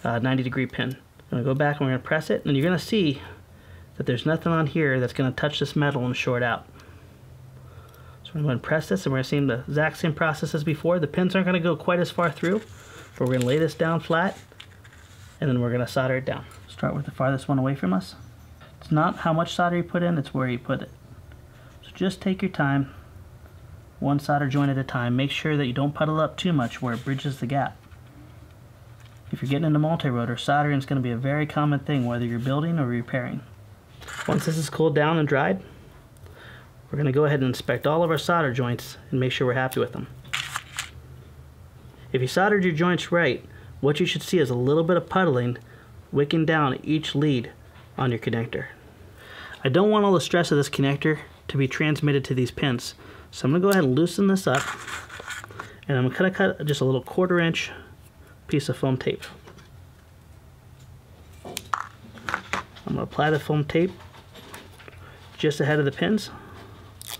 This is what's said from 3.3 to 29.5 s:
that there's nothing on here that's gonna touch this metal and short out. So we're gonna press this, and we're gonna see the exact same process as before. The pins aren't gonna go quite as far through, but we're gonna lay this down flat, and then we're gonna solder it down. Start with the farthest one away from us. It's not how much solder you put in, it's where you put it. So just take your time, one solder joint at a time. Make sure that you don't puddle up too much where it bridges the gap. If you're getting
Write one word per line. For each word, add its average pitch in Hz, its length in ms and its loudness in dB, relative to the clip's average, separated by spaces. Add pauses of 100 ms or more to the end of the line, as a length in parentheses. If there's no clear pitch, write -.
that 139 80 -4
there's 123 180 0
nothing 160 280 0
on 160 160 2
here 139 320 2
that's 123 140 0
gonna 131 180 2
touch 147 280 -2
this 139 160 -2
metal 139 300 2
and 123 100 -2
short 123 280 0
out. 117 240 -2 (1600)
So - 120 -16
we're 151 80 -2
gonna 139 160 2
press 156 280 0
this, 190 200 0
and 139 40 0
we're 135 60 2
gonna 131 60 0
see 147 160 0
the 127 280 2
exact 151 300 0
same 160 160 0
process 160 400 -2
as 151 100 -2
before. 165 360 0
The 151 80 0
pins 185 260 0
aren't 185 140 2
gonna 180 120 2
go 165 160 2
quite 175 240 0
as 175 120 0
far 170 180 0
through, 180 320 -2 (560)
but 127 100 0
we're 127 60 2
gonna 123 140 2
lay 135 100 4
this 156 160 0
down 165 260 0
flat, 165 380 0 (1040)
and 156 80 0
then 123 100 2
we're 120 120 0
gonna 120 160 0
solder 131 300 0
it 131 80 -6
down. 135 200 -6 (220)
Start - 260 -4
with 143 120 -4
the - 60 -10
farthest 135 360 -2
one 139 100 2
away 131 160 0
from 180 200 -2
us. 190 200 -2 (640)
It's - 120 -8
not 156 260 2
how 165 160 2
much 170 220 0
solder 175 220 2
you 175 60 0
put 175 200 -2
in, 175 160 2
it's - 160 -4
where 131 120 0
you 123 120 -2
put - 240 -4
it. - 80 -14 (880)
So - 140 -20
just 190 260 -2
take 190 220 -2
your 185 80 0
time, 139 420 0 (1080)
one 139 200 2
solder 143 280 0
joint 143 220 2
at 135 80 0
a 135 60 0
time. 123 320 -2
Make 139 160 0
sure 156 260 -2
that 143 80 0
you 123 80 -2
don't 143 220 -2
puddle 156 240 0
up 156 180 -2
too 180 160 0
much 123 260 0
where 123 140 -2
it 113 100 -6
bridges 135 360 -4
the 123 80 -4
gap. 131 280 -2 (1600)
If 139 100 -6
you're 131 80 -4
getting 170 160 0